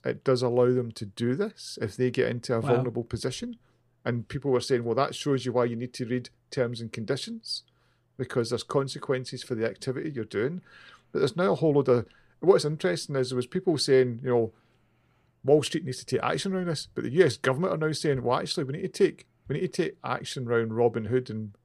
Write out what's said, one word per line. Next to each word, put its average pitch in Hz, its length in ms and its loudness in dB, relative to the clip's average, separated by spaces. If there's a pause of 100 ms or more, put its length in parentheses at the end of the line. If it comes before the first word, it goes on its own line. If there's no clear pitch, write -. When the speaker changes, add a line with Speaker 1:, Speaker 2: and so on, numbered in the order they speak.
Speaker 1:
it 123 180 -4
does 127 180 2
allow 123 320 4
them 120 180 0
to - 140 -12
do 120 300 -2
this - 460 -6
if 110 140 -4
they 127 160 0
get 120 180 0
into 120 240 -4
a 113 60 2
Speaker 2:
Wow. 120 160 2
Speaker 1:
vulnerable 120 300 -2
position. 135 500 -6 (480)
And 120 240 -4
people 139 240 -4
were 123 80 4
saying, 120 240 0
"Well, 117 120 -2
that 135 200 0
shows 135 300 -2
you 123 80 -2
why 120 120 4
you 120 120 -2
need 123 160 -8
to 127 120 -6
read 123 240 -4 (220)
terms 120 300 -2
and 113 100 -10
conditions, 139 720 -6 (540)
because 120 320 -2
there's - 140 -2
consequences 135 800 -4
for - 140 -6
the 110 100 0
activity 135 460 -6
you're 120 140 -6
doing." 123 360 -4 (520)
But - 60 -2
there's - 180 2
now 190 160 2
a - 20 2
whole 160 180 2
load 139 140 4
of 120 180 4 (340)
what's 175 260 6
interesting 160 500 -2
is 127 140 0
there 131 60 -4
was 123 120 -2
people 185 300 0
saying, 127 460 4
you 131 60 -2
know, 117 240 2 (880)
Wall 143 200 6
Street - 220 -4
needs 127 140 -8
to - 60 -16
take - 180 0
action - 300 -2
around 185 140 -2
this, 160 260 -4
but - 120 -4
the 117 60 -4
U 170 140 6
S 131 120 2
government 139 360 2
are 156 140 0
now 156 60 0
saying, 143 300 0
"Well, 123 160 2
actually, 156 260 -4
we 131 80 -6
need 185 200 -6
to 202 120 4
take, - 220 -2 (200)
we 135 120 -4
need 185 140 -2
to 175 100 0
take - 200 -4
action 131 440 -6
around 117 260 2
Robin 117 320 2
Hood 127 240 0
and, 110 240 -8 (120)